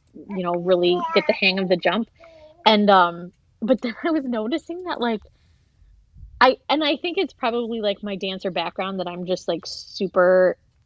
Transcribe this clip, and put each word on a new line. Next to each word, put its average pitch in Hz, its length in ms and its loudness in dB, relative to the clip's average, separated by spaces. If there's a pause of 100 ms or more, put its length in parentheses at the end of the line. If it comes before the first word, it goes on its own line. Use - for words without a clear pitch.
(140)
you 196 300 -8
know, 175 100 -2
really 175 420 2 (180)
get 175 120 2
the 214 60 4
hang 190 260 0
of 190 100 -2
the 180 80 2
jump. 185 320 0 (560)
And, 208 260 6
um, 175 420 4 (300)
but 226 180 0
then 233 140 -8 (100)
I 339 60 -2
was 311 140 -2
noticing 254 600 -6
that, 339 160 -8
like, 226 200 -2 (1200)
I, 254 160 6 (120)
and 294 140 0
I 294 140 0
think 349 220 -6
it's 339 140 -2
probably, 233 480 -4
like, 202 220 -4
my 202 140 -6
dancer 190 340 -6
background 185 500 -6
that 175 60 -6
I'm 175 200 -10
just, 180 220 -4
like, 170 160 -4
super, 185 920 2 (300)